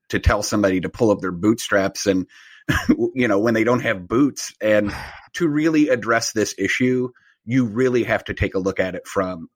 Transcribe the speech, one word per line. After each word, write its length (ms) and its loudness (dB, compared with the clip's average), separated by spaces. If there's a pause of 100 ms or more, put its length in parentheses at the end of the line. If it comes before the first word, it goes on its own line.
to 100 -2
tell 240 0
somebody 380 0
to 80 -4
pull 240 2
up 80 -2
their 100 -4
bootstraps 760 0
and, 200 2 (420)
<laughs> 200 0 (260)
you 140 0
know, 100 2
when 160 2
they 80 2
don't 200 2
have 260 -4
boots. 520 0
And 320 2 (200)
<sighs> 220 -20
to 140 0
really 400 2
address 440 0
this 260 0
issue, 520 0 (340)
you 220 2
really 360 2
have 220 -2
to 100 -8
take 220 -2
a 20 -2
look 220 -2
at 160 -4
it 100 -12
from 500 -4